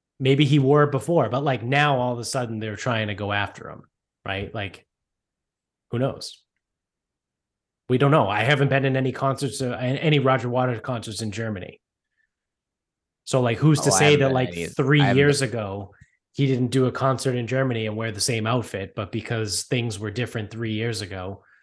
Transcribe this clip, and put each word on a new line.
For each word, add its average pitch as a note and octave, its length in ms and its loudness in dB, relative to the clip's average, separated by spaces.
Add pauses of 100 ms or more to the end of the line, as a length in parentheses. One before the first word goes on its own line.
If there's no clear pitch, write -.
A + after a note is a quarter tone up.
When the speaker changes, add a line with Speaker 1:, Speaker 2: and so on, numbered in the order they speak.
(200)
Speaker 1:
maybe C#3 240 4
he C#3+ 140 6
wore C#3+ 240 6
it D3 80 4
before. C#3 400 0
But, C3 120 -2
like, C3 200 -2
now C#3 360 2
all B2 140 -2
of A#2+ 60 -6
a A#2 60 -10
sudden A2+ 340 -4
they're G#2+ 180 -6
trying A2 320 -2
to G#2 60 -6
go G2+ 180 -4
after G2+ 380 -4
him, - 140 -18 (420)
right? G2 280 -6
Like, G2+ 320 -10 (1040)
who A#2 80 -4
knows? - 440 -6 (1500)
We B2+ 80 4
don't C#3 140 4
know. C3 180 6
I G#2 140 0
haven't C#3 260 2
been C3+ 160 2
in C3 120 0
any C3 160 0
concerts, C3+ 500 -4
uh, B2 180 -4
an-, B2+ 160 -2
any D3+ 220 4
Roger B2+ 320 2
Waters B2 300 -2
concerts A2+ 420 -8
in A2 80 -4
Germany. G#2+ 500 -8 (1400)
So, C3 160 0
like, A#2 160 0
who's D3+ 240 4
to C#3+ 100 2
Speaker 2:
Oh, - 40 2
I - 40 2
Speaker 1:
say D3 60 6
Speaker 2:
haven't D3 160 8
Speaker 1:
that, C#3 60 4
Speaker 2:
been C3+ 80 2
Speaker 1:
like, B2+ 160 0
Speaker 2:
any, E2+ 160 -6
Speaker 1:
three C#3+ 340 2
Speaker 2:
I C3+ 60 4
haven't G2+ 120 4
Speaker 1:
years C#3+ 220 4
Speaker 2:
been C3 80 0
Speaker 1:
ago, G2+ 460 -8 (380)
he C#3 160 0
didn't B2 240 0
do C3 140 2
a A#2+ 60 0
concert C3 440 -2
in A#2+ 100 -4
Germany B2 400 -2
and G#2+ 100 -6
wear A2+ 140 -4
the G2+ 100 -10
same A2+ 240 0
outfit, A2 520 -4
but G#2 160 -8
because A2 520 -4
things A#2 360 -4
were G#2+ 100 -6
different A2 400 -6
three A2 220 -6
years G#2+ 280 -4
ago, F#2+ 440 -10 (180)